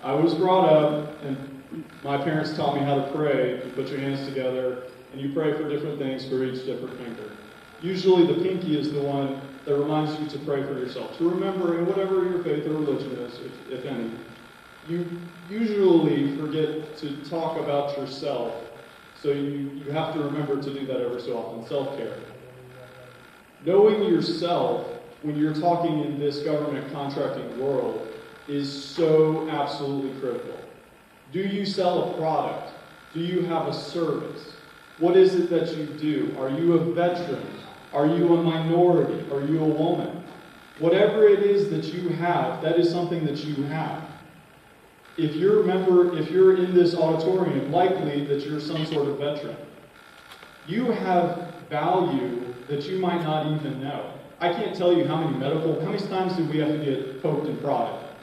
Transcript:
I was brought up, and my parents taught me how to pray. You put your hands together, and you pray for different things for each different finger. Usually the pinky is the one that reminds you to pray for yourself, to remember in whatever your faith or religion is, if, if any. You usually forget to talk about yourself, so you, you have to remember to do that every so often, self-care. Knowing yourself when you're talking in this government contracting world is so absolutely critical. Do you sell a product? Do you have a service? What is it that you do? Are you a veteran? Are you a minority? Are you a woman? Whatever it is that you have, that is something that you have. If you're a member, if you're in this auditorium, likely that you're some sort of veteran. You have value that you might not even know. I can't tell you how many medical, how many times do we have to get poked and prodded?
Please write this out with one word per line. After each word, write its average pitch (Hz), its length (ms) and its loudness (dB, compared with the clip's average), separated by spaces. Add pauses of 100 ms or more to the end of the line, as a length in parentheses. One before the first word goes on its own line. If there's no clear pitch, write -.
I 135 120 -2
was 160 200 4
brought 185 340 4
up, 151 540 2
and 135 140 -4 (640)
my 143 160 -2
parents 156 380 -2
taught 143 200 0
me 139 60 0
how 139 120 2
to 135 180 0
pray. 127 520 0
You 123 80 -10
put 135 160 -6
your 139 120 -4
hands 135 260 -4
together, 127 580 -2 (280)
and 135 80 -12
you 139 120 -4
pray 156 220 0
for 151 140 -4
different 143 300 -4
things 131 300 -4
for 131 160 -2
each 127 200 -6
different - 340 -8
finger. 113 320 -12 (500)
Usually 175 460 6
the 147 160 2
pinky 175 360 0
is 147 140 -2
the 143 80 -2
one 139 400 -2 (240)
that 143 120 0
reminds 151 440 0
you 151 80 -4
to 139 160 -8
pray 139 180 0
for 139 160 -4
yourself, 123 400 -8
to 165 100 2
remember 185 500 0
in 175 80 0
whatever 190 380 2
your 180 180 0
faith 151 240 -2
or 151 40 -2
religion 139 420 -2
is, 123 280 -10
if, - 380 -12
if 139 80 -10
any. 117 240 -6 (760)
You 170 180 -4 (440)
usually 170 840 4
forget 151 640 -4
to 143 180 -8 (120)
talk 165 300 -4
about 143 400 -2
yourself, 123 560 -6 (680)
so 147 100 0
you, 143 400 -2 (140)
you 139 60 -8
have 160 240 -2
to 151 80 -2
remember 143 400 -2
to 135 100 -6
do 135 140 -6
that 127 140 -2
every 120 200 -4
so 123 160 -6
often, 113 300 -8
self-care. 139 480 -4 (1500)
Knowing 202 380 6
yourself 170 800 0 (360)
when 147 140 -4
you're 151 180 0
talking 160 500 2
in 143 140 -4
this 147 220 -2
government 147 520 -2
contracting 135 680 -6
world 120 480 -2 (400)
is 143 240 -4
so 156 760 2
absolutely 139 720 -4
critical. - 380 -6 (720)
Do 180 80 -2
you 202 240 -2
sell 180 460 0
a - 80 -6
product? - 520 -2 (440)
Do 165 60 -4
you 175 260 0
have 165 200 -2
a 143 60 -2
service? - 800 -6 (460)
What 175 180 4
is 185 180 8
it 170 160 2
that 160 260 2
you 151 100 -4
do? 147 520 -2
Are 131 120 -2
you 165 240 4
a 165 200 2
veteran? 175 520 0 (480)
Are 143 120 4
you 170 300 6
a 170 60 2
minority? 165 920 4
Are 139 80 -2
you 156 220 0
a 156 60 4
woman? 165 540 0 (560)
Whatever 208 500 6
it 202 160 6
is 202 260 4
that 156 140 -2 (100)
you 175 160 -4
have, 170 500 0
that 160 180 2
is 170 120 4
something 170 340 -2
that 143 200 -4
you 143 200 -4
have. 160 380 -6 (1120)
If 156 200 0
you're 196 260 4
a - 20 4
member, 180 540 4
if 151 100 -2
you're 185 280 8
in 180 180 0
this 165 220 6
auditorium, 160 720 2
likely 147 560 2
that 143 180 0
you're 151 140 -4
some 156 280 -4
sort 143 220 0
of 139 100 -4
veteran. 147 380 -4 (1120)
You 226 240 0
have 185 640 0 (160)
value 147 840 0 (160)
that 143 160 -2
you 185 140 -4
might 170 240 0
not 156 240 0
even 139 340 -2
know. - 320 -8 (280)
I 247 120 2
can't 214 220 -2
tell 175 180 4
you 147 140 4
how 156 100 0
many 147 200 0
medical, 156 440 0
how 196 120 -2
many 202 160 -2
times 185 260 -2
do 160 120 0
we 156 120 -2
have 151 120 0
to 151 140 -2
get 131 380 -4
poked 151 240 -2
and - 140 -6
prodded? 135 400 -2 (220)